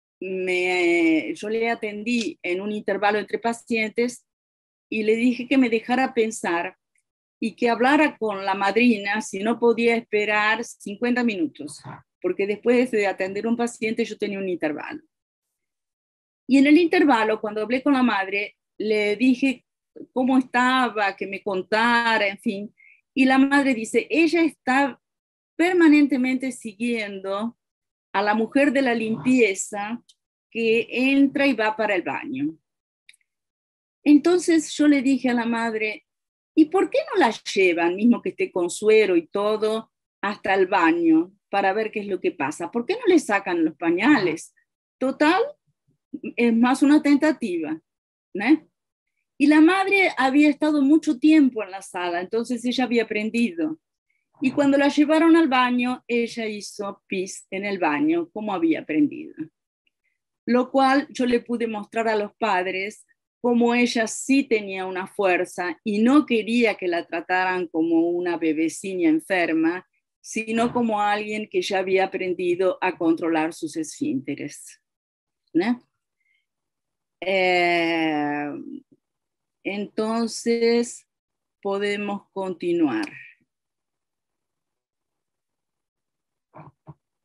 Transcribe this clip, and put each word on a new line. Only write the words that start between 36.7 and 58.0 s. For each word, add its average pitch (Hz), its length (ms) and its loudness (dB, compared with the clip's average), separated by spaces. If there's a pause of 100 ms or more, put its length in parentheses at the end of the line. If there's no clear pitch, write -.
qué 494 80 -2 (160)
no 403 60 0
la 240 120 4 (220)
llevan, 175 420 0
mismo 208 260 2
que 190 80 -6
esté 185 220 -6
con 175 180 -2
suero 214 460 2
y 165 120 0
todo, 214 640 -4 (300)
hasta 202 340 -4
el 190 120 2
baño 170 640 2 (180)
para 196 220 0
ver 214 200 -4
qué 214 80 -8
es 202 80 -8
lo 185 120 -4
que 185 120 -2
pasa? 151 400 -6
¿Por 240 140 -4
qué 392 100 -2
no 494 100 -10
le 359 140 6
sacan 196 440 -2
los 156 140 -2
pañales? 175 800 0 (420)
Total, 302 440 2 (920)
es 233 180 2
más 240 280 2
una 294 220 6
tentativa", 208 760 0 (540)
¿no? 240 360 0 (640)
Y 285 120 2
la 311 140 6
madre 381 540 4
había 269 320 4
estado 302 360 2
mucho 302 340 2
tiempo 269 460 4
en 185 80 -14
la 190 100 -12
sala, 175 400 -4
entonces 226 420 -4
ella 247 200 -2
había 233 200 2
aprendido. 214 760 -2 (600)
Y 262 120 0
cuando 277 260 2
la 285 120 4
llevaron 311 460 4
al 330 120 4
baño, 247 600 0
ella 233 400 -4
hizo 202 600 -12
pis 190 420 -8
en 196 160 -8
el 196 140 -4
baño, 160 500 0